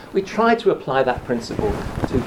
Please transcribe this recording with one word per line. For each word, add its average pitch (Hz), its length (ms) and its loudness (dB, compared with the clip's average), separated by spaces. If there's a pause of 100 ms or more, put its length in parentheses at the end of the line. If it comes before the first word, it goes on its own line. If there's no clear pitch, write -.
(140)
we 190 80 2
try 226 320 2
to 226 160 2
apply 135 320 2
that 123 240 0
principle 113 440 -2 (380)
to 135 180 0